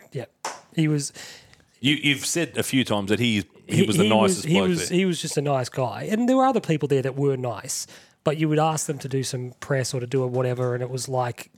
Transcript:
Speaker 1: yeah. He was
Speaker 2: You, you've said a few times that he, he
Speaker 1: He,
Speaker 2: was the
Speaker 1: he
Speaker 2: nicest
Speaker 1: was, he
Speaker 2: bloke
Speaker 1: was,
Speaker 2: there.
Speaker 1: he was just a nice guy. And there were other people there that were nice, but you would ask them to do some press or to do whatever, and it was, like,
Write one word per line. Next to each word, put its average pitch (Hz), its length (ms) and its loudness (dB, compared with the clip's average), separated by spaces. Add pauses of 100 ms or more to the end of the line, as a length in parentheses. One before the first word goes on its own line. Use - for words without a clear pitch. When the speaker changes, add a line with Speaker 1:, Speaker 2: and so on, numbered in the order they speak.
(120)
Speaker 1:
yeah. 123 140 -10 (500)
He 160 120 2
was 147 240 -2 (720)
Speaker 2:
You, 143 140 2
you've 143 300 0
said - 320 -2
a 113 60 0
few 131 220 2
times 101 240 0
that 101 100 2
he, 113 240 2 (240)
he - 100 0
Speaker 1:
He, - 60 6
Speaker 2:
was 110 140 2
the 175 60 4
Speaker 1:
he 214 60 4
Speaker 2:
nicest 214 300 4
Speaker 1:
was, - 60 -8
he 156 120 2
Speaker 2:
bloke 190 120 2
Speaker 1:
was, 165 200 -2
Speaker 2:
there. 180 80 2
Speaker 1:
he 190 80 4
was 175 160 0
just - 160 -4
a 151 40 0
nice 135 280 0
guy. - 400 -4
And 226 200 0
there 262 80 4
were 262 80 4
other 254 160 2
people 151 260 -2
there 135 140 2
that 131 140 -4
were 139 220 0
nice, 120 500 -6 (360)
but 151 140 2
you 156 120 2
would 151 100 4
ask 156 280 2
them 147 120 -4
to - 100 -10
do 135 140 -2
some 123 360 -6
press 135 340 -2
or 135 60 -2
to 120 80 -6
do 131 200 0
whatever, 123 460 0
and 123 100 -4
it 123 60 -8
was, 127 200 -8
like, 127 480 -4